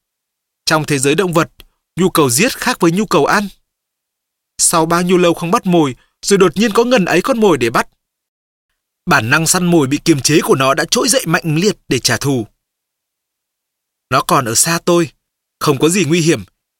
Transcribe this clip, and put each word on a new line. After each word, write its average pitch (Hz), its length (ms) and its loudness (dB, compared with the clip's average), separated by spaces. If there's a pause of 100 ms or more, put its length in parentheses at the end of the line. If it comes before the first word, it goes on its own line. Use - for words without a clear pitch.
(640)
Trong 156 200 -2
thế 143 140 -2
giới 139 160 0
động 185 180 -2
vật, 160 180 0 (440)
nhu 180 140 2
cầu 143 200 2
giết 160 280 0
khác - 220 -4
với 170 120 2
nhu 196 140 -2
cầu 165 200 0
ăn. 202 220 0 (1080)
Sau 165 280 0
bao 170 160 0
nhiêu 180 160 2
lâu 175 160 2
không 170 180 -8
bắt 240 140 -2
mồi, 160 300 2 (260)
rồi 202 180 2
đột 185 180 2
nhiên 220 160 0
có 233 100 2
ngần 240 220 0
ấy 170 160 0
con 247 180 -2
mồi 196 180 2
để 117 120 0
bắt. 165 200 -2 (1160)
Bản 139 240 0
năng 156 180 0
săn 180 180 0
mồi 170 220 4
bị 143 180 -2
kiềm 156 140 4
chế 151 240 2
của 220 120 2
nó 135 180 2
đã 147 180 -4
trỗi 247 180 0
dậy - 180 0
mạnh 165 280 -2
liệt 180 220 -2 (100)
để 135 120 -2
trả 117 180 -2
thù. 131 300 -2 (1600)
Nó 131 120 -2
còn 151 240 0
ở 110 100 -4
xa 170 300 -2
tôi, 175 260 0 (480)
không 143 200 -2
có 147 100 2
gì 180 160 -2
nguy 165 160 0
hiểm, 147 220 0 (360)